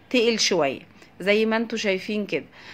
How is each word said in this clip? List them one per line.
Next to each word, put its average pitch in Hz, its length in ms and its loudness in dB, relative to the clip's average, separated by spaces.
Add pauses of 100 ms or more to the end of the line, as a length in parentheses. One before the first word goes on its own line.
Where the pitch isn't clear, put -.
تقل 233 300 2
شويه 143 400 0 (400)
زي 208 260 2
ما 220 120 0
انتوا 226 200 -4
شايفين 208 480 -2
كده. 143 200 -4 (280)